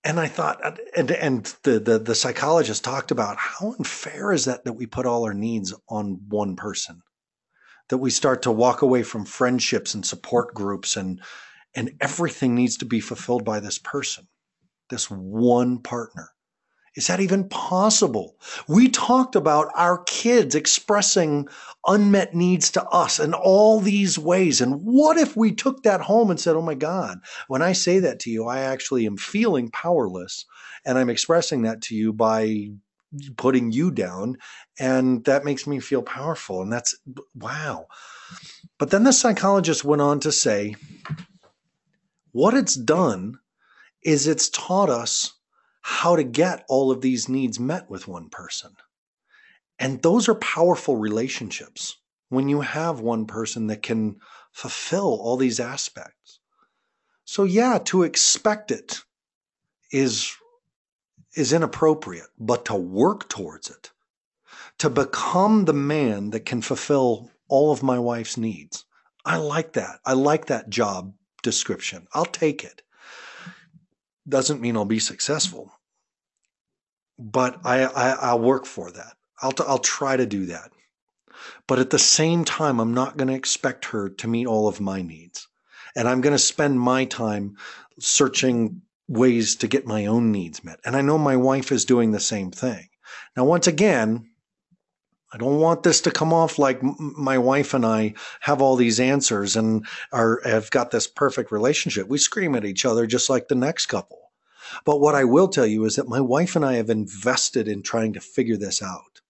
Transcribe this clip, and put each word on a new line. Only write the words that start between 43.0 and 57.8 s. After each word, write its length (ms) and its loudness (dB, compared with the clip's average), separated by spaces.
is 240 2
it's 220 0
taught 420 0
us 440 -4
how 320 0
to 80 4
get 460 0
all 220 4
of 100 0
these 260 0
needs 320 -2
met 300 -6
with 180 -14
one 220 -14
person. 420 -14
And 240 -4
those 260 4
are 60 4
powerful 640 2
relationships 960 -6
when 220 0
you 100 0
have 400 -6
one 240 -2
person 440 -6
that 140 -6
can 340 -2
fulfill 680 -4
all 160 -2
these 200 2
aspects. 800 -10
So 200 -2
yeah, 420 2